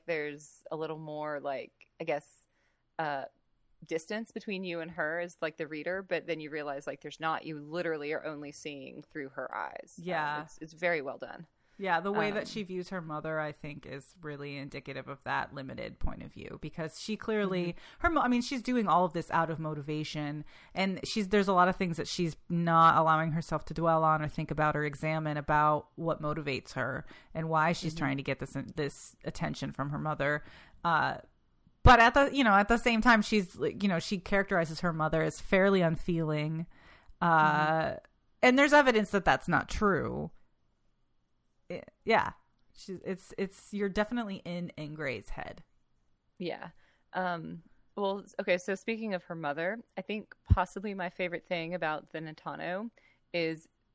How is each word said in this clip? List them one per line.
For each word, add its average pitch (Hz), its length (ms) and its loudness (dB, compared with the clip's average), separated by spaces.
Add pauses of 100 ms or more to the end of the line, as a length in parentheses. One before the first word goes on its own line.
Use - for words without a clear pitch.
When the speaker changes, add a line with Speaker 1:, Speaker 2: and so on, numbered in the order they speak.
Speaker 1:
there's 151 640 -6
a - 40 -4
little 156 240 -6
more, 151 400 -8
like, 135 320 -6 (280)
I 170 40 -8
guess, 160 220 -2 (760)
uh, 147 240 -4 (640)
distance 208 460 -6
between 196 320 -8
you 170 160 -6
and 165 120 -10
her 160 280 -4
as, 175 220 -8
like, 156 160 -4
the 160 100 -6
reader, 160 400 -6
but 165 200 -2
then 160 120 -4
you 151 100 -10
realize, 147 380 -8
like, 143 140 -8
there's 147 180 -14
not. 160 260 -2
You 151 140 -8
literally 156 540 -4
are - 120 -4
only 147 260 -8
seeing 139 600 -14
through 139 180 -10
her 131 260 -8
eyes. - 440 -8
Um, 170 60 -14
Speaker 2:
Yeah. 151 380 -2
Speaker 1:
it's, - 180 -18
it's 160 120 -14
very 165 280 0
well 131 160 -8
done. 131 280 -14 (340)
Speaker 2:
Yeah, 185 200 0
the 196 120 -2
way 208 200 0
that 208 80 -4
Speaker 1:
Um, - 80 -4
Speaker 2:
she 220 160 -8
views 180 260 -8
her 190 120 -6
mother, 156 380 -6
I 151 120 -4
think, 151 340 -14
is 143 380 -14
really 143 340 -10
indicative 139 500 -10
of 135 180 -12
that 135 280 -4
limited 131 460 -12
point - 240 -2
of - 100 -16
view, - 260 -14
because 156 400 -10
she 214 160 -6
clearly, 190 520 -2
Speaker 1:
Mm-hmm. 175 120 -6 (200)
Speaker 2:
her 339 100 0
mo-, 311 120 4
I 220 80 2
mean, 247 120 4
she's 247 220 -6
doing 247 240 0
all 175 180 6
of 165 80 -2
this 165 160 -4
out 165 220 2
of 156 80 -6
motivation, 151 840 -6 (300)
and 190 300 0
she's, 208 240 -2
there's 196 200 4
a 202 60 4
lot 180 140 8
of 185 80 2
things 170 220 -2
that - 100 -4
she's 165 280 -2 (140)
not 165 480 6
allowing 160 360 4
herself 160 320 -2
to 156 100 -8
dwell 160 280 4
on 156 200 4
or 151 40 -4
think 151 220 -6
about 151 260 0
or 151 100 0
examine 156 520 -4
about 151 600 4
what 165 220 -2
motivates 151 540 -4
her 131 320 -4 (300)
and 160 120 -4
why 160 260 2
she's 160 200 -4
Speaker 1:
Mm-hmm. 160 60 -8
Speaker 2:
trying 139 180 0
to 139 60 -6
get 135 160 -2
this, 139 180 -8 (180)
this - 480 -6
attention 147 480 -6
from 143 200 -6
her 147 80 -4
mother. 147 440 -2 (400)
Uh, 151 340 2 (640)
but 247 160 12
at 233 160 8
the, 277 180 6
you 269 100 2
know, 214 120 6
at 202 140 6
the 233 80 6
same 226 240 2
time, 226 200 8
she's, 202 340 0
like, 160 280 -2
you 202 40 2
know, 175 120 2
she - 180 -4
characterizes 180 640 0
her 175 140 0
mother 156 280 0
as 156 180 -2
fairly 196 420 4
unfeeling. 160 840 0 (560)
Uh, 175 60 2 (560)
Speaker 1:
Mm-hmm. - 120 -2 (460)
Speaker 2:
and 254 160 8
there's 285 160 6
evidence 254 380 6
that 196 140 0
that's 135 220 4
not - 220 2
true. 147 640 0 (1400)
I-, 180 120 -8 (240)
yeah. 202 260 2 (460)
She's, 185 260 -12
it's, - 340 -10
it's, - 360 -8
you're 202 160 -2
definitely 208 560 -2
in 175 320 -6
Ingray's 147 520 -8
head. - 340 -10 (720)
Speaker 1:
Yeah. - 320 -8 (440)
Um, 170 480 -4 (360)
well, 196 260 -2
s-, - 160 -16
okay, 196 180 2
so 190 180 -4
speaking 220 380 -4
of 175 120 -4
her 175 100 -10
mother, 165 440 -4 (180)
I 196 40 -4
think 208 320 -8 (160)
possibly 196 440 2
my 185 160 -6
favorite 175 360 -4
thing 165 280 -4
about 160 400 -4
the 160 60 -8
Natano 160 720 -8 (440)
is 160 340 -4 (260)